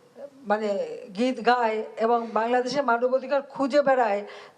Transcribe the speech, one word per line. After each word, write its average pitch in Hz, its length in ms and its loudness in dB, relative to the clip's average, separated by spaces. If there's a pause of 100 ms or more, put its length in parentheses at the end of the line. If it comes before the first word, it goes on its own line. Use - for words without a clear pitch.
(460)
মানে, 202 320 0 (380)
গীত 233 300 -2
গায় 226 360 2 (140)
এবং 233 360 0
বাংলাদেশে 247 500 0
মানবাধিকার 254 600 0
খুঁজে 277 400 0
বেড়ায়, 233 440 2 (320)